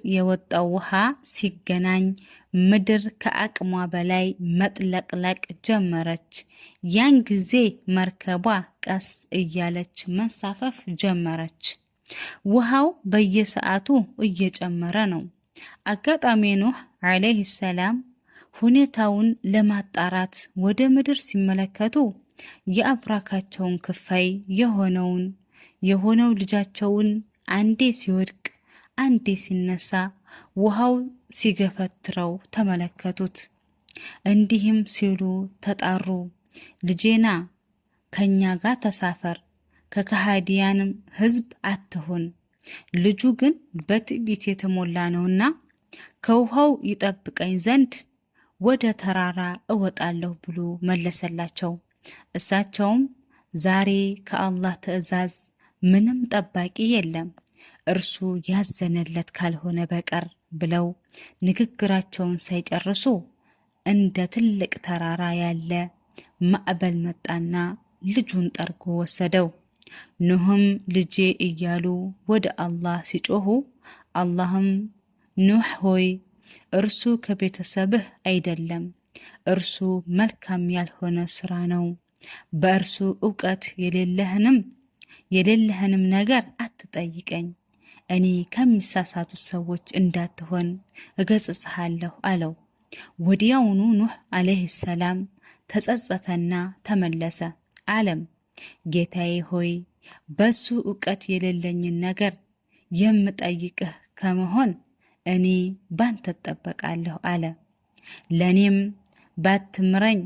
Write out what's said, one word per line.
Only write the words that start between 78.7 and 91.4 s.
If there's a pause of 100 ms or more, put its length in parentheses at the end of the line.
እርሱ (380)
መልካም
ያልሆነ (100)
ስራ (140)
ነው። (640)
በእርሱ (260)
እውቀት (140)
የሌለህንም፣ (720)
የሌለህንም
ነገር (140)
አትጠይቀኝ፣ (640)
እኔ (240)
ከሚሳሳቱት
ሰዎች (100)
እንዳትሆን (500)
እገስጽሃለሁ» (120)